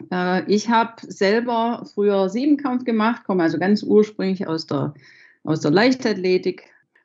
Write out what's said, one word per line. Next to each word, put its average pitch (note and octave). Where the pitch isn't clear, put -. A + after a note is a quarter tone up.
Äh, F3+
ich G#3+
habe A3+
selber A#3
früher G3
Siebenkampf B3+
gemacht, A3+
komme F#3
also E3
ganz G3
ursprünglich F#3+
aus D#3+
der, D3
aus -
der -
Leichtathletik, F#3